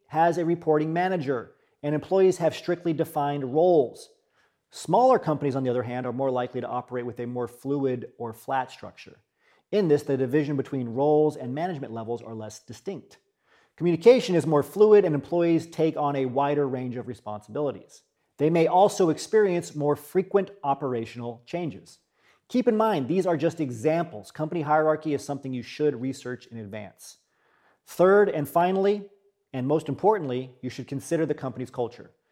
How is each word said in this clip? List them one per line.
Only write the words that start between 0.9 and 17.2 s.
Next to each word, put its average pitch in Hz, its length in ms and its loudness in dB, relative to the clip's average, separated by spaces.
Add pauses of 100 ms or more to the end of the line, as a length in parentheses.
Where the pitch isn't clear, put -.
manager, 165 600 -2 (280)
and 147 140 -2
employees 185 420 4
have 160 160 0
strictly 170 400 -4
defined 143 600 -4
roles. 160 540 2 (600)
Smaller 240 480 2
companies, 143 380 -2
on 135 80 -4
the 127 80 0
other 123 100 -2
hand, 123 240 -6
are 123 80 -6
more 135 160 -2
likely 123 320 -4
to 120 60 -8
operate 120 360 -8
with 120 160 -10
a 120 60 -8
more 123 220 -6
fluid 131 720 -4
or 117 120 -8
flat 131 380 -6
structure. - 480 -20 (540)
In 196 160 2
this, 147 160 4
the 139 140 -2
division 139 380 0
between 131 340 -6
roles 147 460 2
and 127 200 -10
management 143 380 -8
levels 113 280 -8
are 113 140 -14
less 107 240 -14
distinct. - 580 -14 (580)
Communication 175 600 4
is 147 100 4
more 147 160 4
fluid, 208 420 6
and 160 120 2
employees 165 500 2
take 160 320 0
on 143 180 0
a 135 120 0
wider 143 400 0
range 127 280 -6
of 123 120 -10
responsibilities. 107 960 -8 (340)